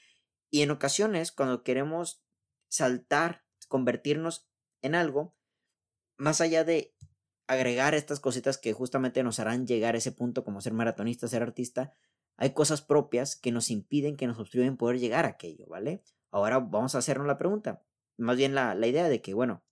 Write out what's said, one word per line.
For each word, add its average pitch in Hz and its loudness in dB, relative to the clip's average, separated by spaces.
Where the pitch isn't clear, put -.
Y 147 4
en 147 2
ocasiones, 165 0
cuando 127 -2
queremos 156 -4
saltar, 143 0
convertirnos 147 -2
en 147 0
algo, 160 -2
más 151 2
allá 160 4
de 165 0
agregar 131 2
estas 147 -2
cositas 131 -2
que 113 -2
justamente 127 -2
nos 117 -2
harán 117 -2
llegar 117 2
a 117 0
ese 113 -4
punto 123 -4
como 98 -8
ser 107 -6
maratonista, 117 -2
ser 117 -2
artista, 123 -6
hay 139 2
cosas 151 2
propias 139 2
que 120 -2
nos 117 -2
impiden, 139 -2
que 135 -4
nos 117 -4
obstruyen 123 0
poder 123 0
llegar 123 2
a 131 2
aquello, 85 -14
¿vale? 110 -8
Ahora 107 2
vamos 123 -2
a 135 0
hacernos 135 -2
la 139 0
pregunta, 190 -2
más 117 0
bien 135 2
la, 120 0
la 110 2
idea 156 2
de 127 0
que, 98 -8
bueno, 117 -2